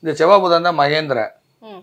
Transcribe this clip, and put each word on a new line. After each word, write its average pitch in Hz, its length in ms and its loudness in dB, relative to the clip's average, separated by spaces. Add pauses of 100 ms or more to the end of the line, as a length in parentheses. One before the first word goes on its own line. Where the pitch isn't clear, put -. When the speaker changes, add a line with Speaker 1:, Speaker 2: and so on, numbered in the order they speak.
Speaker 1:
இந்த 160 160 -6
செவ்வாய் 185 240 4
புதன் 170 220 2
தான் 170 160 0
மகேந்திரன். 143 520 -2 (300)
Speaker 2:
ம். 208 220 -20